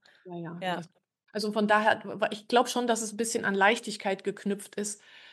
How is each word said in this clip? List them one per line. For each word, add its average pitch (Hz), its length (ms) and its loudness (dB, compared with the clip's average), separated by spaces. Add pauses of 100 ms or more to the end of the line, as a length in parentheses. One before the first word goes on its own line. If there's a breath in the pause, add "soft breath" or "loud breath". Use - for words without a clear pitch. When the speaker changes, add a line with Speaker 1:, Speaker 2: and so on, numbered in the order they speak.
(260 soft breath)
Speaker 1:
Ja, 180 120 -12
ja. 170 240 -10
Speaker 2:
Ja. 180 140 -2
Speaker 1:
Das, 165 140 -8 (440)
also 214 200 -4
von 214 140 2
daher, 214 360 4 (280)
ich - 160 -10
glaub 247 220 4
schon, 247 180 0
dass 226 140 0
es 214 120 -6
ein 208 40 -8
bisschen 226 280 -2
an 196 100 0
Leichtigkeit 202 680 2
geknüpft 202 520 -6
ist, 208 260 -8 (320 loud breath)